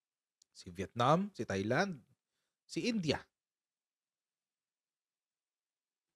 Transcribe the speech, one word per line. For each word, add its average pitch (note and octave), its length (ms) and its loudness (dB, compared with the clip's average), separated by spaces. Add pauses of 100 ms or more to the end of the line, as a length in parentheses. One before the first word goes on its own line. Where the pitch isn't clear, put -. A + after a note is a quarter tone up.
(520)
Si - 160 -18
Vietnam, A#2+ 640 0
si - 160 -6
Thailand, B2 480 0 (720)
si - 160 -4
India. G3 400 0 (3000)